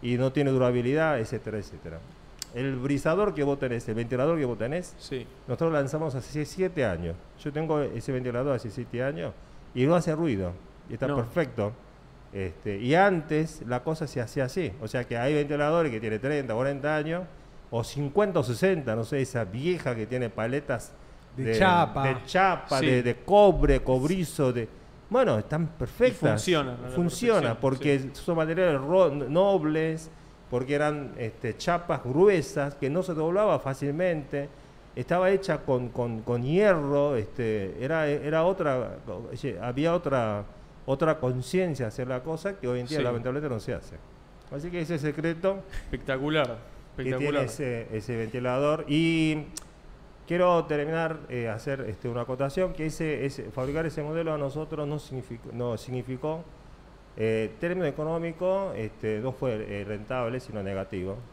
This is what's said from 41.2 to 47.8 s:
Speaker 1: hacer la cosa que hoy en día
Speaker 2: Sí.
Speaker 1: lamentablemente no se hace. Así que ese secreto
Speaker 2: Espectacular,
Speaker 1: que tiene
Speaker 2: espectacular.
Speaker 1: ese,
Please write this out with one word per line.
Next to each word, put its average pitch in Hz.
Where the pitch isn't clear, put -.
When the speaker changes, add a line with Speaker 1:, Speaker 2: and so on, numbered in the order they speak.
Speaker 1:
hacer 123
la 127
cosa 160
que -
hoy 123
en 123
día 147
Speaker 2:
Sí. 135
Speaker 1:
lamentablemente 127
no 110
se 117
hace. -
Así 151
que 175
ese 165
secreto 165
Speaker 2:
Espectacular, 135
Speaker 1:
que 135
tiene 131
Speaker 2:
espectacular. 143
Speaker 1:
ese, 120